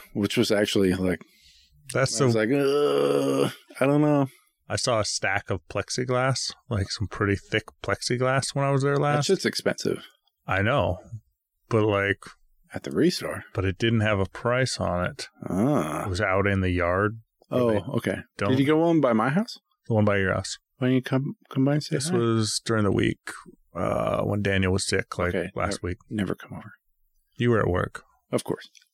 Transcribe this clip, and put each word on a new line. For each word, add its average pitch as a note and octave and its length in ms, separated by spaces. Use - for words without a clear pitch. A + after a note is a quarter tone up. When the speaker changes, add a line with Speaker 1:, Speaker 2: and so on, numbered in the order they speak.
Speaker 1:
which G2+ 240
was A#2+ 160
actually, G2+ 420
like, F#2 280
Speaker 2:
That's B2+ 280
Speaker 1:
I C#3+ 60
was A#2 80
Speaker 2:
so A2+ 40
Speaker 1:
like, A2 120
"Ugh, C#3+ 1000
I C3 60
don't D3 160
know." C#3+ 260
Speaker 2:
I G#2+ 80
saw A2+ 240
a G2+ 40
stack - 460
of G2 180
plexiglass, B2+ 840
like, G2+ 220
some - 180
pretty G2+ 280
thick - 280
plexiglass B2+ 720
when C#3 100
I C#3 60
was C3+ 120
there C#3+ 120
Speaker 1:
That C#3+ 60
Speaker 2:
last. D3 260
Speaker 1:
shit's F#3+ 180
expensive. - 600
Speaker 2:
I F#2+ 160
know. G2+ 360
But, G#2+ 160
like, G2+ 380
Speaker 1:
At - 100
the C#2 60
Restore? G2+ 640
Speaker 2:
But F#2+ 140
it F#2+ 120
didn't A#2 220
have G#2+ 180
a G2 80
price B2 540
on F2+ 240
it. - 240
Speaker 1:
Ah. F#2 560
Speaker 2:
It G2+ 40
was F#2 140
out G2 240
in G2 140
the F#2 100
yard. F#2 480
Speaker 1:
Oh, B2 200
Speaker 2:
They G#2 100
Speaker 1:
okay. G2+ 380
Speaker 2:
don't G2+ 120
Speaker 1:
Did C3 100
you C3+ 60
go D#3 120
one E3 240
by B2 100
my A2+ 160
house? F#3+ 300
Speaker 2:
The A#2 60
one G#2 120
by G2+ 120
your F#2+ 140
house. - 240
Speaker 1:
Why B2+ 100
don't C3 60
you B2+ 80
come, C3+ 340
come C3+ 160
by C#3+ 80
and D3+ 80
say D#3 140
Speaker 2:
This C#3+ 120
Speaker 1:
hi? F3 80
Speaker 2:
was A2+ 480
during A2 200
the G2 80
week, G#2+ 260
uh, - 480
when G#2 200
Daniel F#2+ 300
was G2 140
sick, - 320
like, F2+ 160
Speaker 1:
Okay, F2+ 200
Speaker 2:
last - 280
Speaker 1:
never, - 40
Speaker 2:
week. F2+ 120
Speaker 1:
never G2+ 260
come - 200
over. - 180
Speaker 2:
You A#2+ 140
were A2 100
at F#2 80
work. - 360
Speaker 1:
Of A#2+ 140
course. - 260